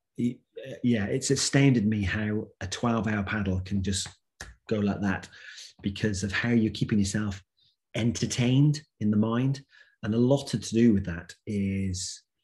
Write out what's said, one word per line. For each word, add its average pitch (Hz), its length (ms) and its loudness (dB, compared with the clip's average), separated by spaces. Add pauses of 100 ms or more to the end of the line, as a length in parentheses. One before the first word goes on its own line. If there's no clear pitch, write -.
(180)
it, 120 200 -2 (300)
uh, 127 60 -12 (100)
yeah, 117 220 2
it's - 260 -2
astounded 135 560 4
me 107 160 0
how 107 440 -2 (140)
a 95 60 -8
twelve 113 400 -2
hour 104 160 -2
paddle 98 380 -2
can 98 220 -4
just 95 240 -4 (600)
go 107 100 0
like 98 220 0
that, 98 260 -2 (560)
because 98 400 -2
of 101 80 -4
how 120 180 -2
you're 113 220 4
keeping - 280 -2
yourself 101 440 -2 (520)
entertained 123 840 2 (180)
in 107 120 2
the 104 60 2
mind. 120 440 0 (420)
And 110 120 -2
a - 20 0
lot 131 300 4
to 123 100 -2
do 113 360 4
with 95 120 0
that 85 260 -10 (140)
is, 98 800 -4 (200)